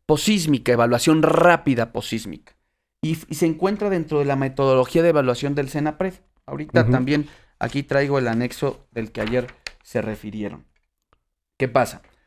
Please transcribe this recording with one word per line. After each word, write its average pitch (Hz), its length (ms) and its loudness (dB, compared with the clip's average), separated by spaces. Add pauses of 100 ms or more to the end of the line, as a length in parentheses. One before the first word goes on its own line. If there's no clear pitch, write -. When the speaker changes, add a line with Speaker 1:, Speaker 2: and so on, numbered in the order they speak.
Speaker 1:
posísmica, 156 680 2
evaluación 120 500 4
rápida 160 680 2
posísmica. - 640 -10 (440)
Y, 156 180 -2 (100)
y 147 80 -8
se 175 100 0
encuentra 190 420 -2
dentro 160 300 -2
de 147 60 2
la 139 100 -2
metodología 135 680 2
de 170 80 4
evaluación 139 440 0
del 139 140 -4
senapred. 151 460 -4 (300)
Ahorita 139 380 -2
Speaker 2:
Ujú. 113 80 2
Speaker 1:
también 143 380 0 (320)
aquí 135 240 -4
traigo 139 340 0
el 127 80 0
anexo 120 640 -4
del 113 220 -8
que 113 80 -8
ayer 120 260 -2 (380)
se - 180 -4
refirieron. 104 600 -8 (920)
¿Qué 131 120 -2
pasa? 120 340 0 (240)